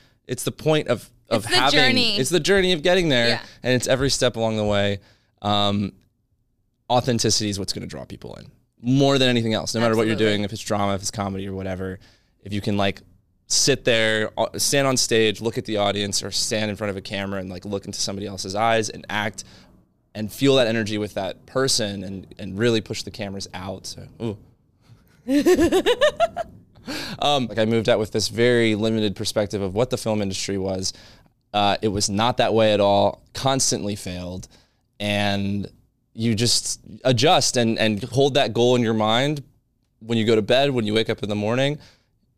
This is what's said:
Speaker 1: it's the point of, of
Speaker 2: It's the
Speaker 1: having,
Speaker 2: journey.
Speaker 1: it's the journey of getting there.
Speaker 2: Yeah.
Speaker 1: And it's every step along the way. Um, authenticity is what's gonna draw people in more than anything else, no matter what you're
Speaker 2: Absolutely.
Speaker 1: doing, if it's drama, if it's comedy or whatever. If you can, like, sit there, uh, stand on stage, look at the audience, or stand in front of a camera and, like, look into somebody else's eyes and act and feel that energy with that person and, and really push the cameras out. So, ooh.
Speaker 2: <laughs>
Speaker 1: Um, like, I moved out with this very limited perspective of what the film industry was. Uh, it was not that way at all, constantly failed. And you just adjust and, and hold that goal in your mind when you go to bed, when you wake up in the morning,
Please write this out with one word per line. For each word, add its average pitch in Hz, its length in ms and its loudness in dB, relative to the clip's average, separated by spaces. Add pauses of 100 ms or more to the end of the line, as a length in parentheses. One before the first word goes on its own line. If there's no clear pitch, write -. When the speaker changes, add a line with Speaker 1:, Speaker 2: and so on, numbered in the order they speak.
(260)
Speaker 1:
it's - 180 -6
the 131 80 -4
point 156 360 0
of, - 220 -4 (180)
of 110 160 0
Speaker 2:
It's - 100 -6
the 359 60 4
Speaker 1:
having, - 180 4
Speaker 2:
journey. - 400 2
Speaker 1:
it's 131 120 -2
the 170 100 2
journey 185 320 2
of 151 100 -2
getting 175 280 4
there. 120 180 4
Speaker 2:
Yeah. 117 120 0 (220)
Speaker 1:
And 127 120 2
it's 123 120 0
every 131 220 2
step 127 280 0
along 113 200 0
the 107 80 0
way. 101 360 0 (420)
Um, 101 500 0 (960)
authenticity 113 600 2
is 98 80 -4
what's 95 160 -6
gonna 92 120 -10
draw 73 200 -12
people - 300 -16
in - 100 -20 (400)
more 139 300 4
than 131 140 4
anything 113 240 2
else, - 200 -4
no 113 60 0
matter 113 160 2
what 113 100 4
you're 110 60 0
Speaker 2:
Absolutely. 107 240 2
Speaker 1:
doing, 104 80 -2
if 101 80 -6
it's 110 80 -8
drama, 101 340 -2
if 95 60 -4
it's 101 100 -8
comedy 98 380 -6
or 95 60 -8
whatever. 95 440 -8 (440)
If 101 100 -14
you 101 80 -4
can, 101 160 -2
like, 98 240 0 (460)
sit - 400 2
there, 110 500 2
uh, 110 220 -4
stand 139 280 2
on 131 120 2
stage, 110 420 2
look 110 160 -4
at 123 80 -4
the 107 140 -4
audience, 101 440 -2
or 101 80 -10
stand 107 400 -2
in 98 60 -6
front 104 140 -6
of 95 80 -6
a - 20 -8
camera 98 400 -6
and, 92 80 -10
like, 92 160 -12
look 101 220 -6
into 101 120 -8
somebody 98 280 -6
else's 95 280 -8
eyes 113 360 0
and - 180 -16
act 104 360 -6 (680)
and 107 160 -8
feel 135 260 2
that 127 100 4
energy 110 320 -2
with 104 160 -6
that 95 320 -8
person 104 580 -2
and, 95 340 -12
and 95 200 -10
really 113 240 2
push - 220 -10
the 98 60 -14
cameras 98 440 -10
out. 92 320 -12
So, - 160 -14 (200)
ooh. 110 140 -6 (920)
Speaker 2:
<laughs> 269 160 2 (1800)
Speaker 1:
Um, 143 280 2
like, 107 120 -6
I 110 60 2
moved 113 240 2
out 113 100 4
with 107 140 -2
this 107 160 0
very 117 460 4
limited 107 420 0
perspective 104 460 -2
of 92 120 -4
what 117 140 0
the 123 80 -2
film 107 240 -2
industry 98 380 -4
was. 95 340 -4 (600)
Uh, 101 260 2
it 110 80 0
was 101 220 -2
not 113 260 0
that 110 160 2
way 110 220 4
at 104 60 4
all, 101 420 2 (100)
constantly 123 640 -2
failed. 90 520 -10 (520)
And 101 680 -2 (460)
you 113 220 0
just - 460 0 (240)
adjust 131 520 2
and, 113 220 2
and 107 260 0
hold 131 300 2
that 120 180 0
goal 120 240 4
in 123 60 2
your 110 120 2
mind 123 480 0 (580)
when 113 180 -2
you 107 80 2
go 113 100 6
to 110 60 4
bed, 131 300 2
when 120 140 0
you 104 60 -2
wake 110 160 2
up 110 140 -4
in 104 80 -4
the 104 40 -2
morning, 123 440 0 (600)